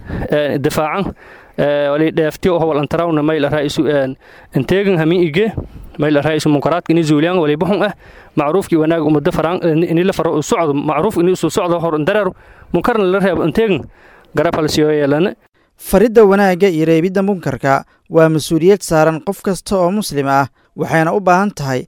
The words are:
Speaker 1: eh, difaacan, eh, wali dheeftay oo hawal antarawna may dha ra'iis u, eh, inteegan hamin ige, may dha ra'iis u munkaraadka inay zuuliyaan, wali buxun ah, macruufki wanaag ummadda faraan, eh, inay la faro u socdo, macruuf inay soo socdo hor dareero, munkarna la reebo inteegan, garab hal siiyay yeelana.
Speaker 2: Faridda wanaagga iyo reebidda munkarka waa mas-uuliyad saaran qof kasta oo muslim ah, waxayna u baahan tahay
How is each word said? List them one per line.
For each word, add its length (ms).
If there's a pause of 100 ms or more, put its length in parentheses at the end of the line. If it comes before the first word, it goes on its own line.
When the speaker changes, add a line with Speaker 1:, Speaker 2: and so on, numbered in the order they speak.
(320)
Speaker 1:
eh, 260
difaacan, 560 (440)
eh, 340
wali 200
dheeftay 380
oo 100
hawal 200
antarawna 420
may 180
dha 100
ra'iis 280
u, 100
eh, 200 (480)
inteegan 420
hamin 300
ige, 240 (480)
may 160
dha 60
ra'iis 240
u 40
munkaraadka 460
inay 80
zuuliyaan, 400
wali 140
buxun 260
ah, 100 (460)
macruufki 400
wanaag 240
ummadda 320
faraan, 320
eh, 240
inay 160
la 60
faro 240
u 40
socdo, 320
macruuf 460
inay 160
soo 140
socdo 300
hor 200
dareero, 320 (420)
munkarna 300
la 160
reebo 240
inteegan, 400 (500)
garab 220
hal 160
siiyay 320
yeelana. 320 (420)
Speaker 2:
Faridda 480
wanaagga 480
iyo 160
reebidda 320
munkarka 640 (240)
waa 240
mas-uuliyad 480
saaran 400
qof 240
kasta 320
oo 160
muslim 320
ah, 220 (280)
waxayna 380
u 80
baahan 320
tahay 340